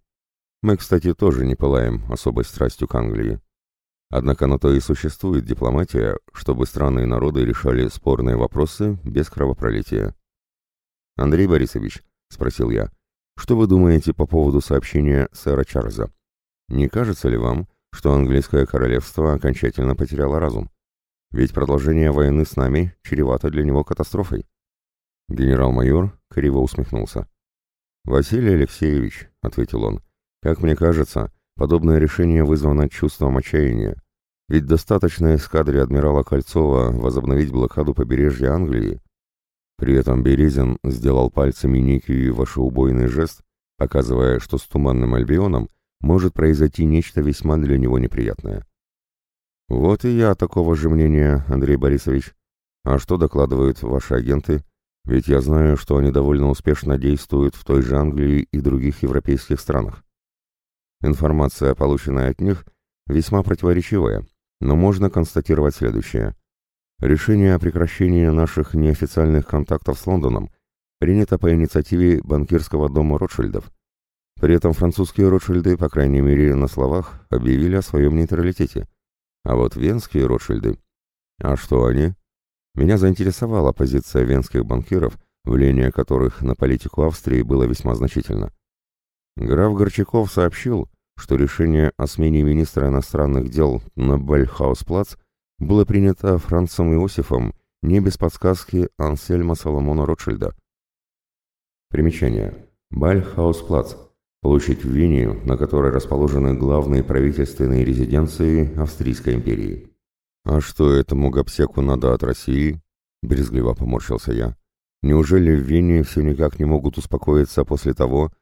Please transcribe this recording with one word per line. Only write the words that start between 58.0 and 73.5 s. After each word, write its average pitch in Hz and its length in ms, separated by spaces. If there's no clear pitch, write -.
и 73 80
других 67 420
европейских 69 600
странах». 58 420
Информация, 73 720
полученная 67 580
от - 100
них, 92 240
весьма 98 360
противоречивая, 87 800
но 69 160
можно 95 340
констатировать 76 640
следующее. 55 600
Решение 95 560
о 85 40
прекращении 85 680
наших 80 460
неофициальных 78 720
контактов 71 500
с - 80
Лондоном 64 460
принято 95 380
по 85 160
инициативе 82 680
банкирского 76 680
дома 76 280
Ротшильдов. - 540